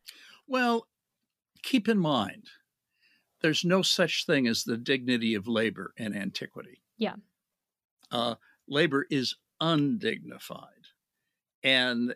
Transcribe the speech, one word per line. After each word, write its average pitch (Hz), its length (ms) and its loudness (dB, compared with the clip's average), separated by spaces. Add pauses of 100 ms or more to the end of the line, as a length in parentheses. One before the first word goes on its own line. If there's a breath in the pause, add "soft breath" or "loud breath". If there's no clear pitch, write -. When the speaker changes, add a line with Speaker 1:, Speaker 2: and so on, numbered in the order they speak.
(480 loud breath)
Speaker 1:
Well, 240 400 2 (760)
keep 226 260 0
in 220 100 4
mind, 131 480 0 (960)
there's 160 220 2
no 180 180 4
such - 440 0
thing 139 200 2
as 113 180 0
the 120 140 -4
dignity 120 560 0
of 101 120 -4
labor 110 500 -2
in 104 200 -6
antiquity. - 680 -10 (140)
Speaker 2:
Yeah. 214 180 -4 (960)
Speaker 1:
Uh, 117 260 -2 (300 soft breath)
labor 143 440 0
is 135 260 -2 (240)
undignified. 139 1300 -2 (760)
And 127 540 2